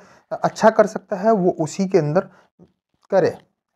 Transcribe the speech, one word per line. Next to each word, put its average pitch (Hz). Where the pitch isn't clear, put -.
अच्छा -
कर 214
सकता -
है 208
वो 180
उसी 160
के 190
अंदर 160
करें, 160